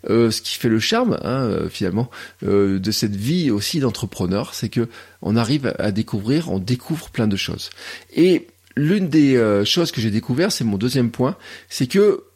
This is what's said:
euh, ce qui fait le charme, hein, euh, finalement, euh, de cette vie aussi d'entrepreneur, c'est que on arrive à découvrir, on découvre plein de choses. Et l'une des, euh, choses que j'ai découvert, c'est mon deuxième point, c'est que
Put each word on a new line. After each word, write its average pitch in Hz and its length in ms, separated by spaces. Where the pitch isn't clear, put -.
euh, 117 220
ce 107 100
qui - 160
fait 123 120
le 113 100
charme, 226 440
hein, 127 200
euh, 82 260
finalement, 104 400
euh, 101 360
de 101 120
cette 104 240
vie 139 360
aussi 101 280
d'entrepreneur, 104 760
c'est 110 140
que 117 180
on 104 140
arrive 120 420
à 107 140
découvrir, 110 600
on 95 60
découvre 123 540
plein 110 160
de 98 80
choses. - 340
Et 180 320
l'une 185 320
des, 143 280
euh, 107 300
choses 170 260
que 120 100
j'ai 110 80
découvert, 127 420
c'est - 120
mon 101 160
deuxième 120 320
point, 131 260
c'est - 160
que 202 380